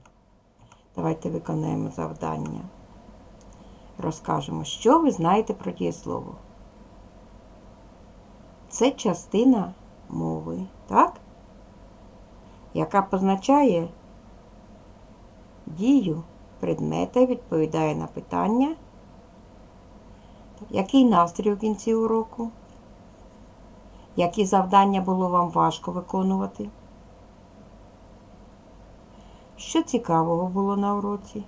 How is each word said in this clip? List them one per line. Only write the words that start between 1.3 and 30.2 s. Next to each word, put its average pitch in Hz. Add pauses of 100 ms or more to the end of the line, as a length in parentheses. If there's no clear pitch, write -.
завдання. 156 (1400)
Розкажемо, 156
що 277
ви 294
знаєте 190
про 185
дієслово. - (2250)
Це 262
частина 196 (360)
мови, 160 (220)
так? 285 (1600)
Яка 165
позначає 190 (1800)
дію 180 (360)
предмета, 170
відповідає 160
на 160
питання. 220 (1900)
Який 226
настрій 196
у 196
кінці 214
уроку? 226 (1600)
Які 175
завдання 190
було 185
вам 175
важко 165
виконувати? 190 (2750)
Що -
цікавого 170